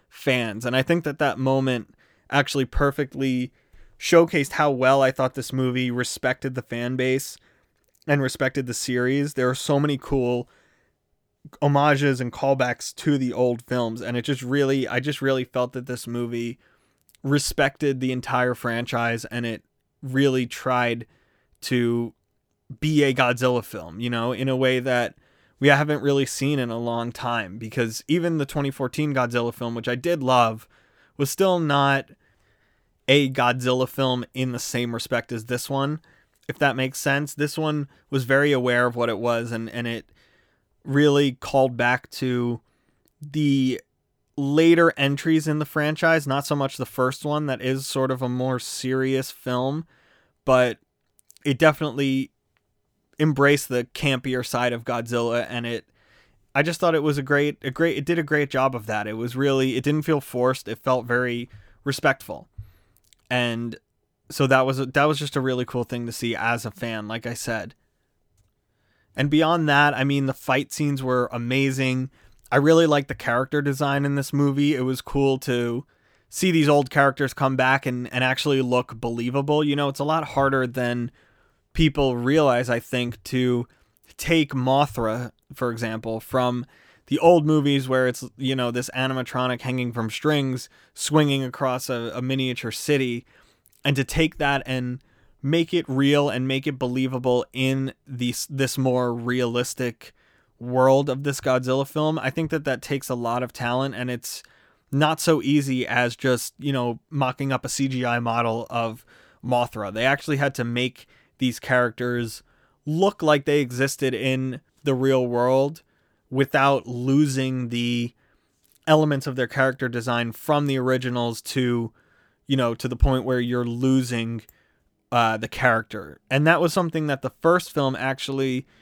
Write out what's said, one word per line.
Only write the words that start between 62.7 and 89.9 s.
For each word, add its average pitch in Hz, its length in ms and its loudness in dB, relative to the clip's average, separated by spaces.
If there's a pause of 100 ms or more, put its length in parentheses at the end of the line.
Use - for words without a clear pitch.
And 117 460 -2 (540)
so 139 180 0
that 131 180 6
was 131 140 0
a, 135 60 -4
that 139 200 2
was 151 140 2
just 147 160 -8
a 139 60 0
really 127 240 -2
cool 120 180 -4
thing 120 220 -6
to 117 60 -8
see 113 240 -4
as 117 280 -2
a 117 80 -8
fan, 110 360 -8
like 113 180 -8
I 117 80 -6
said. 110 420 -8 (1400)
And 143 160 0
beyond 160 360 4
that, 143 280 6
I 127 80 -2
mean, 139 240 0
the 131 60 -2
fight 135 380 -2
scenes 143 300 -2
were 127 300 0
amazing. 131 800 0 (400)
I 127 60 4
really 160 280 8
liked 147 240 2
the 131 60 -8
character 131 460 0
design 143 440 0
in 143 100 0
this 139 160 -4
movie. 143 440 2
It 127 60 -2
was 127 200 -2
cool 135 380 0
to 120 460 -2 (440)
see 185 220 0
these 156 180 4
old 143 200 4
characters 139 440 2
come 135 220 0
back 131 300 2
and, 123 280 -4
and 123 100 0
actually 131 380 2
look 123 340 0
believable. 123 680 -2
You 143 120 0
know, 143 140 0
it's 135 100 -6
a 143 60 -4
lot 156 180 0
harder 135 420 0
than 120 460 -4 (640)
people 139 420 2
realize, 127 540 2
I 117 100 0
think, 120 460 -4
to 123 420 0 (480)
take 160 380 0
Mothra, 127 800 0 (220)
for 127 180 -4
example, 113 480 -6
from 123 460 -2 (400)
the 147 140 -2
old 165 260 8
movies 143 420 2
where 131 200 2
it's, 123 160 -4 (120)
you 131 200 -4
know, 123 160 0
this 120 240 -4
animatronic 127 640 -2
hanging 127 320 -4